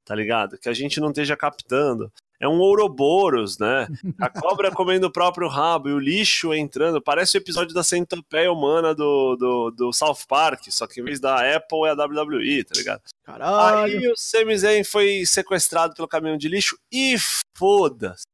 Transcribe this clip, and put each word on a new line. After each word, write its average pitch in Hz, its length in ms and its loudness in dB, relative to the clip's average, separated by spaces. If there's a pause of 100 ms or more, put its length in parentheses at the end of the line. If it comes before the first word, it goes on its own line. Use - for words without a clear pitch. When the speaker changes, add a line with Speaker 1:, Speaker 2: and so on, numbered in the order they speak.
Speaker 1:
tá 104 80 -10
ligado? 107 440 -2
Que - 120 -14
a 120 40 -2
gente 139 260 -6
não 151 100 0
esteja 147 280 -2
captando. 131 720 -4 (300)
É 131 60 0
um 165 120 2
Ouroboros, 165 1000 2
né? 117 300 0 (320)
A 123 100 0
cobra 190 400 -2
<laughs> 180 60 -4
comendo 185 320 0
o - 40 -12
próprio 175 360 0
rabo 147 400 0
e 143 60 0
o 143 60 0
lixo 165 540 0
entrando. 151 480 -2
Parece 170 360 0
o - 20 -2
episódio 170 340 -4
da 175 120 0
centopeia 175 640 0
humana 156 420 2
do, 139 440 2
do, 120 340 0
do 120 220 -2
South 151 240 0 (100)
Park, 143 420 0
só - 160 -4
que - 140 -12
em 120 60 -10
vez 139 160 -8
da 135 140 2 (200)
Apple 160 300 -2
é 156 60 2
a 147 40 -2
W 147 240 -2
W 151 220 -2
E, 143 240 0
tá - 100 -8
ligado? 104 260 -6 (220)
Speaker 2:
Caralho. 214 600 2 (140)
Speaker 1:
Aí 247 120 -2
o 233 80 2
Sami 220 400 0
Zayn 208 260 2
foi 202 420 0
sequestrado 170 720 0
pelo 165 120 -8
caminhão 156 300 -2
de 147 120 -6
lixo 190 280 -2 (140)
e 262 240 0 (420)
foda-se, 143 640 2 (100)